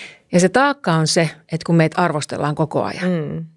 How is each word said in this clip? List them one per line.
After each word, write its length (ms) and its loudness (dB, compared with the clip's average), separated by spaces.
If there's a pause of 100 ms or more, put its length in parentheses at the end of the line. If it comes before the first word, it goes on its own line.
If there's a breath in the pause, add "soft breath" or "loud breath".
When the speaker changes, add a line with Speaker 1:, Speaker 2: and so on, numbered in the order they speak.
(320 loud breath)
Speaker 1:
Ja 80 4
se 100 4
taakka 440 0
on 140 2
se, 140 2 (300)
että 140 -6
kun 100 2
meitä 260 2
arvostellaan 540 -2
koko 280 0
ajan. 280 -4
Speaker 2:
Mm. 340 -4 (120)